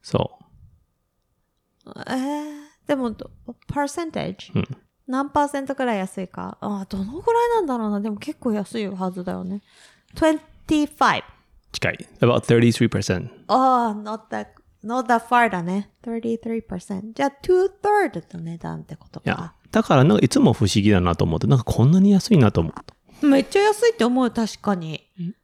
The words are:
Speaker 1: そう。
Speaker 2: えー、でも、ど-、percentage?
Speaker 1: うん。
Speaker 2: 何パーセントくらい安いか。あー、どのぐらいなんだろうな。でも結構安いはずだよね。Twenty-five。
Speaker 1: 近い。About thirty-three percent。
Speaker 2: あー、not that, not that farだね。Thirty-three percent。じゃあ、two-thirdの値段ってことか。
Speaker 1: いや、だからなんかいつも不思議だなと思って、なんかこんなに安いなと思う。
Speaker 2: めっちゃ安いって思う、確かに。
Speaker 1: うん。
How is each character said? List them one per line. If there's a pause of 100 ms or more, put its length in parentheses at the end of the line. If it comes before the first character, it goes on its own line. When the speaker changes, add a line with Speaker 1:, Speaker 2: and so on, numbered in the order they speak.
Speaker 1:
そ (1500)
う。 (160)
Speaker 2:
え
ー、 (400)
で
も、
ど-、 (420)
percentage?
Speaker 1:
う
ん。 (420)
Speaker 2:
何
パ
ー
セ
ン
ト
く
ら
い
安
い
か。
あ
ー、
ど
の
ぐ
ら
い
な
ん
だ
ろ
う
な。
で
も
結
構
安
い
は
ず
だ
よ
ね。 (540)
Twenty-five。 (480)
Speaker 1:
近
い。 (120)
About
thirty-three
percent。 (200)
Speaker 2:
あ
ー、
not
that, (380)
not
that
far
だ
ね。 (120)
Thirty-three
percent。
じ
ゃ
あ、 (100)
two-third
の
値
段
っ
て
こ
と
か。
Speaker 1:
い
や、 (200)
だ
か
ら
な
ん
か
い
つ
も
不
思 (140)
議
だ
な
と
思
っ
て、
な
ん
か
こ
ん
な
に
安
い
な
と
思 (500)
う。
Speaker 2:
め
っ
ち
ゃ
安
い
っ
て
思
う、
確
か
に。 (100)
Speaker 1:
う
ん。